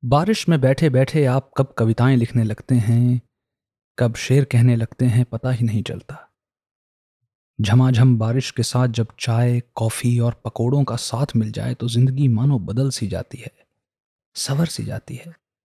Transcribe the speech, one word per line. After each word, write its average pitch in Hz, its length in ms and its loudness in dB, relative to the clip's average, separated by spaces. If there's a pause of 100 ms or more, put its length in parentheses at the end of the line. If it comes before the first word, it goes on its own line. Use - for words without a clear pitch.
बारिश 165 440 0
में 160 120 4
बैठे-बैठे 135 640 2
आप 131 320 -2
कब 135 200 -2
कविताएं 120 400 2
लिखने 117 260 0
लगते 107 320 -2
हैं, 120 460 2 (800)
कब 117 160 0
शेर 135 300 0
कहने 120 300 4
लगते 113 300 -2
हैं, 123 200 2
पता 127 260 -6
ही 120 140 -2
नहीं 107 180 -2
चलता। - 500 -14 (1300)
झमाझम 123 560 4
बारिश 113 340 -2
के 120 120 -4
साथ 127 240 0
जब 113 200 -2 (120)
चाय, 120 400 0
कॉफी 120 600 -2
और 117 260 -2
पकोड़ों 123 380 0
का 127 120 -4
साथ 120 300 -6 (100)
मिल 107 160 0
जाए 107 220 -6
तो 120 160 -6
जिंदगी 131 380 2
मानो 123 320 2
बदल 117 300 -2
सी 120 180 -6
जाती 90 300 -8
है, - 300 -20 (680)
संवर 139 300 -2
सी 135 180 -8
जाती - 320 -10
है। 165 180 -16 (320)